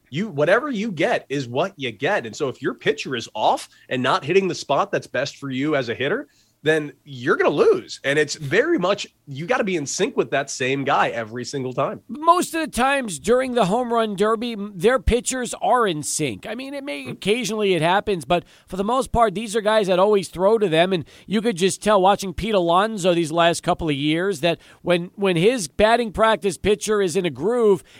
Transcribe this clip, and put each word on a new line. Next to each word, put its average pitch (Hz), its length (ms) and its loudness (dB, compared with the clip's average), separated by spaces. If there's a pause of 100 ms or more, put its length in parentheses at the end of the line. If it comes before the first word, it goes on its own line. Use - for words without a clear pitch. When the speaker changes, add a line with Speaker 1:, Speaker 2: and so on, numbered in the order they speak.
Speaker 1:
You, 202 200 -6
whatever 180 400 2
you 226 220 -4
get 190 360 -2
is 135 220 -4
what 165 260 -2
you 127 160 -6
get. 135 340 -2
And 107 100 -12
so 147 120 -4
if - 140 -8
your 185 140 -4
pitcher - 400 -4
is - 180 -6
off 135 340 0 (220)
and 127 120 -2
not 151 220 0
hitting 185 240 2
the 156 80 -4
spot 160 360 -2
that's 147 160 -4
best 120 300 -6
for 139 120 -10
you 143 260 -2
as 127 140 0
a 110 60 -4
hitter, 170 320 -4 (360)
then 151 280 0 (120)
you're 139 320 -2
gonna 370 120 2
lose. 147 560 2
And 139 140 0
it's 147 160 0
very 220 460 -2
much, 180 260 -2 (220)
you 143 180 -10
gotta 254 180 0
be 190 120 -2
in 143 100 -4
sync 139 320 -4
with - 140 -2
that 139 180 -2
same 135 340 -2
guy 151 260 2
every 117 360 -8
single 131 280 -6
time. 180 340 -4
Speaker 2:
Most 330 480 0
of 320 60 -2
the 302 60 -4
times 240 520 -2
during 247 340 0
the 233 120 2
home 233 280 0
run 220 220 0
derby, 220 380 0
m-, 208 220 -10
their 220 220 2
pitchers 240 640 -2
are 233 240 4
in 156 160 -2
sync. 131 460 -4
I 226 80 -8
mean, 269 180 -10
it 277 100 -8
may, 285 200 -8
Speaker 1:
Mm-hmm. 247 80 -12
Speaker 2:
occasionally 214 640 0
it 156 80 0
happens, 185 420 0
but 170 200 0 (200)
for 190 120 -12
the 196 60 -2
most 233 280 -2
part, 220 240 2
these 214 200 -4
are 226 60 0
guys 214 240 2
that 180 140 2
always 196 300 4
throw 196 280 2
to 208 100 2
them. 165 240 4
And 170 140 -2 (220)
you 208 120 0
could 214 160 0
just 180 280 0
tell 208 180 4
watching 190 320 2
Pete 208 220 -2
Alonso 185 580 2
these 165 180 0
last 170 300 2
couple 170 260 -2
of 147 80 0
years 156 440 0
that 165 180 0 (240)
when, 175 320 0
when 190 220 0
his 196 320 2
batting 226 460 2
practice 208 440 2
pitcher 208 420 0
is 180 160 0
in 180 120 0
a - 20 -2
groove, 196 540 2 (160)